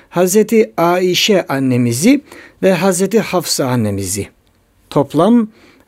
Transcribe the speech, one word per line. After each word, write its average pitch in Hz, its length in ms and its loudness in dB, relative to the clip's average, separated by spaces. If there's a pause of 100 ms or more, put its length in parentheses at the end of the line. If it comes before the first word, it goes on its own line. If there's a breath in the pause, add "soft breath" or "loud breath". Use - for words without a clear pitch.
Hazreti 214 680 2
Ayşe 180 720 0
annemizi 135 720 0 (420 loud breath)
ve 185 100 4
Hazreti 190 460 0
Hafsa 170 460 -4
annemizi 101 600 -4 (600)
toplam 185 580 2 (400 soft breath)